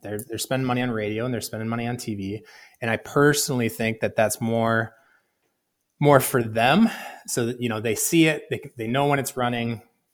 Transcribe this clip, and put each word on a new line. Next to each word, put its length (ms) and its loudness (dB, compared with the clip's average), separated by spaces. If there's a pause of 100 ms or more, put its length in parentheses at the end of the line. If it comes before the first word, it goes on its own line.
They're, 260 -8
they're 100 -8
spending 280 -4
money 160 0
on 80 0
radio 340 -2
and 80 -2
they're 80 -2
spending 280 -8
money 180 -4
on 100 -4
T 180 -6
V. 300 -8 (360)
And 100 -2
I 60 0
personally 720 2
think 320 -2
that 160 -2
that's 240 0
more, 540 0 (1080)
more 180 8
for 240 0
them 480 4 (360)
so 200 -2
that, 140 -6
you 80 -2
know, 120 -4
they 140 -2
see 320 4
it, 240 -2
they, 100 -4 (160)
they 120 -6
know 180 2
when 140 2
it's 160 -6
running, 460 -2 (320)